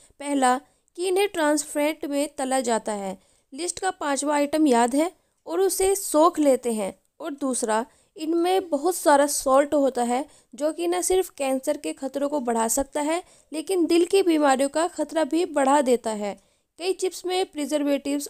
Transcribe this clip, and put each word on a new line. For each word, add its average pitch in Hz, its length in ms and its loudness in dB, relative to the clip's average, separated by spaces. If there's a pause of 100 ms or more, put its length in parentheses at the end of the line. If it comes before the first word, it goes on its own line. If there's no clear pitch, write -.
(200)
पहला 269 380 2 (380)
कि 349 120 -4
इन्हें 392 200 2
ट्रांस 302 360 0
फैट 302 420 -4
में 285 320 -2
तला 262 220 -2
जाता 226 340 -2
है, 196 240 -8 (360)
लिस्ट 339 260 -8
का 370 120 -4
पांचवा 294 440 -2
आइटम 294 320 2
याद 240 280 4
है, 320 160 0 (360)
और 339 120 -4
उसे 381 360 2
सोख 330 440 2
लेते 254 340 2
हैं। 208 260 -6 (200)
और 311 140 -8
दूसरा, 240 520 -2 (320)
इनमें 339 520 0
बहुत 311 260 -2
सारा 294 320 4
सॉल्ट 285 460 2
होता 262 300 2
है, 247 220 -2 (300)
जो 302 180 -2
कि 339 140 -4
न 359 140 -2
सिर्फ 370 280 0
कैंसर 269 480 -2
के 311 160 -8
खतरों 277 360 -4
को 294 100 -2
बढ़ा 233 280 0
सकता 269 340 -2
है, 320 220 -2 (300)
लेकिन 320 320 -2
दिल 339 200 4
की 392 180 2
बीमारियों 277 460 2
का 320 180 -2
खतरा 311 360 -4
भी 320 220 -2
बढ़ा 285 360 2
देता 240 300 0
है। 208 280 -6 (400)
कई 359 140 -2
चिप्स 370 320 -6
में 370 200 -2
प्रिजर्वेटिव्स 285 840 -2